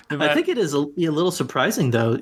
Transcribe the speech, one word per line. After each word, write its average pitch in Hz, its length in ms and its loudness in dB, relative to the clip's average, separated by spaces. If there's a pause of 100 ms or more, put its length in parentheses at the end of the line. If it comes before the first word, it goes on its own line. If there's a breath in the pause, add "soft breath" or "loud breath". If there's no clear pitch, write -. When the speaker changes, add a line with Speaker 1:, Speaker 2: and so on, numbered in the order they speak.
(100)
Speaker 1:
I 147 60 -4
Speaker 2:
ma- 147 180 2
Speaker 1:
think 320 140 0
it 349 100 -2
is 160 160 0
a, 143 40 2
a 147 320 -2
little 165 200 0
surprising, 139 600 0
though, 113 300 2